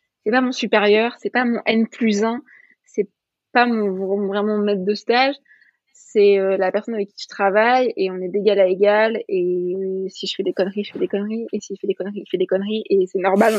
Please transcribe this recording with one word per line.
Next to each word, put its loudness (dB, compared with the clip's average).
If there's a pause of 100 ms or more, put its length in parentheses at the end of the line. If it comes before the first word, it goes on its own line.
(240)
C'est -2
pas 2
mon 0
supérieur. 2
C'est -6
pas -2
mon -2
N 2
plus 0
un. -2 (460)
C'est -6 (420)
pas 4
mon, 0
vra-, -4
vraiment -2
mon 0
maître -2
de 0
stage. 0 (580)
C'est, 2
euh, 0
la 0
personne -4
avec -4
qui -16
je -20
travaille 2
et -2
on -8
est -6
d'égal 2
à 6
égal. 2
Et, -2
euh, -6
si -12
je -6
fais -6
des -2
conneries, -2
je -18
fais -10
des -2
conneries. -4
Et -4
s'il -14
fait -12
des -2
conneries, -10
il -20
fait -4
des 0
conneries. -4
Et 2
c'est -4
normal, 2